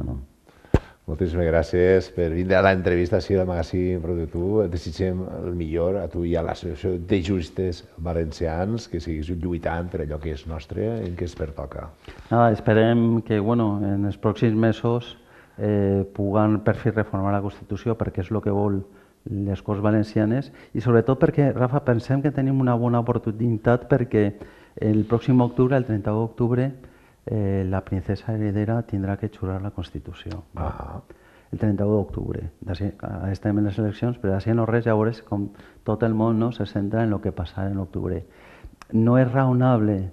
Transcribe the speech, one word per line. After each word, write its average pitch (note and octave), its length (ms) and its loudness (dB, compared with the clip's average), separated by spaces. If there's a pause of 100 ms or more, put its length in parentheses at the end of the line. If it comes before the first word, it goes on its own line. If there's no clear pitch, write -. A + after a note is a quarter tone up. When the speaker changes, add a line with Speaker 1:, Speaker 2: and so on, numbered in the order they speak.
Speaker 1:
no? C#2 180 -8 (840)
Speaker 2:
Moltíssimes E2+ 460 0
gràcies F2+ 640 4
per E2+ 160 0
vindre F#2 260 0
a F#2 60 4
l'entrevista F2+ 560 2
així G2 160 -2
del F#2 120 2
magazín F2+ 540 -2
Prou E2 140 -4
de E2 160 -4
Tu. F#2+ 320 0
Et F2+ 80 -2
desitgem F2+ 540 -4 (180)
el F2 160 -6
millor E2 400 -2
a F2 100 -6
tu F2 160 -6
i E2+ 140 0
a E2 80 -2
l'Associació F2+ 500 -6
de F2+ 300 0
Juristes F#2 540 -4 (180)
Valencians, E2+ 880 -4
que E2+ 140 -6
siguis D#2 320 -6
lluitant E2+ 560 -4
per E2+ 140 -6
allò D2 180 -8
que D#2+ 80 -6
és D2 160 -8
nostre G#2 640 -6
i - 100 -6
que F2 80 -6
es E2 80 -10
pertoca. D2 540 -10 (420)
Speaker 1:
Nada, A#2 240 6
esperem A2+ 720 4
que, G#2+ 140 2
bueno, G#2+ 420 0
en G2+ 240 0
els F#2+ 100 -4
pròxims A2 380 2
mesos, A2+ 640 0 (420)
eh, G2+ 460 2 (100)
puguem G#2 480 2
per G#2+ 160 2
fi A2+ 160 0
reformar G2+ 400 -2
la G2 80 0
Constitució G#2 560 -6
perquè F#2 240 -2
és F2 80 -6
lo G#2+ 100 -2
que G2+ 140 0
vol G2+ 300 0 (400)
les G2+ 380 -4
Corts G2+ 200 -4
Valencianes G#2+ 720 2 (200)
i - 80 -6
sobretot A#2+ 400 4
perquè, D3 320 4
Rafa, B2+ 320 2
pensem C3 380 2
que D3 80 2
tenim C3+ 300 2
una B2 140 4
bona A#2+ 280 2
oportunitat A#2 880 0
perquè A#2 340 4 (520)
el G#2+ 280 2
pròxim B2 380 4
octubre, B2+ 340 2
el B2 80 2
trenta G#2+ 260 -2
d'octubre, A#2 600 0 (540)
eh, G2 440 0
la F#2+ 160 -2
princesa G2 500 -4
heredera G#2+ 480 0
tindrà G2 340 -4
que G#2 140 -4
xurar F#2+ 320 -6
la G2+ 80 -8
Constitució. - 720 -10 (140)
Speaker 2:
Ahà. - 400 -8 (560)
Speaker 1:
El G2+ 80 -4
trenta-u G2+ 320 2
d'octubre. - 560 -2 (180)
D'ací, G2 220 -4 (100)
ara F#2+ 320 -6
estem G2+ 300 -2
en G#2 80 2
les G2+ 100 -6
eleccions, A2+ 400 -2
però G2 140 0
d'ací G2 240 -2
no A2+ 100 2
res, A2+ 220 2
ja A2 100 4
veuràs A2+ 240 0
com G2+ 280 -6 (340)
tot G#2+ 180 0
el A2+ 160 2
món, A2+ 220 2
no, A#2 100 0
se G#2 160 -6
centra G#2+ 380 -2
en A2 60 2
lo G2 100 -2
que G2 100 -2
passarà F#2+ 400 -6
en G2 80 -4
octubre. F#2 460 -6 (640)
No A#2 280 4
és B2+ 120 4
raonable B2 840 2